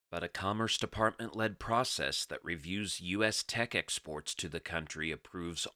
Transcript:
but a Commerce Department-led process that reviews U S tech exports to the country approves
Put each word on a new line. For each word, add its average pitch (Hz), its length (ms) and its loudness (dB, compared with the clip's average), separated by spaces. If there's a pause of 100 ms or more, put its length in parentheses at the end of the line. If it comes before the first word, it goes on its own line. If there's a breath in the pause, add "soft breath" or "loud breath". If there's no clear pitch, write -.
(100)
but 85 140 -2
a 87 40 0
Commerce 107 480 2
Department-led 110 840 0
process 113 640 2
that - 200 -8
reviews 87 560 -2
U 90 220 2
S 110 240 4
tech 117 300 0
exports - 580 -2
to - 140 -4
the 78 100 -4
country 80 540 -2
approves 85 640 -4